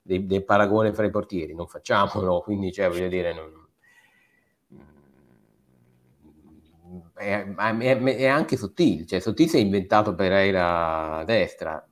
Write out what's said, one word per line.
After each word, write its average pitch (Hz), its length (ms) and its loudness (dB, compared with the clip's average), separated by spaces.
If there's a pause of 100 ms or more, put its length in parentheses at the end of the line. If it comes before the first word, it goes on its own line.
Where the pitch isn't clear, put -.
dei, 92 260 -4
del 98 180 -2
paragone 104 500 4
fra 107 120 -2
i 95 40 0
portieri, 90 460 -6
non 85 100 -10
facciamolo, 101 760 0
quindi, 98 300 -4
cioè, 98 160 0
voglio 87 200 -2
dire, 87 260 -2
non, 80 280 -16 (3500)
è, 101 300 -4 (120)
è, 110 220 0
è, 127 380 0
è 131 100 0
anche 135 300 0
Sottil, 98 500 0
cioè, 90 140 -2
Sottil 151 280 2
si 160 80 0
è 127 40 6
inventato 101 540 2
Pereira 87 1040 2
a 80 60 -6
destra 82 680 -2